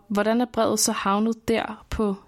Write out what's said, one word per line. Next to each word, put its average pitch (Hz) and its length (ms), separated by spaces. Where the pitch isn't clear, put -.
hvordan 214 340
er 247 40
brevet 214 340
så - 120
havnet 214 560
der 214 420
på 208 260